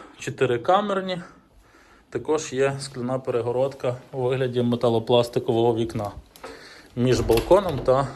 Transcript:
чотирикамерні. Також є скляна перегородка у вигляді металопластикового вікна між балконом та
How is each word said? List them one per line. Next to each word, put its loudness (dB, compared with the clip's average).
чотирикамерні. 0
Також -4
є 0
скляна -6
перегородка -2
у -6
вигляді 0
металопластикового 2
вікна -4
між 2
балконом 2
та 2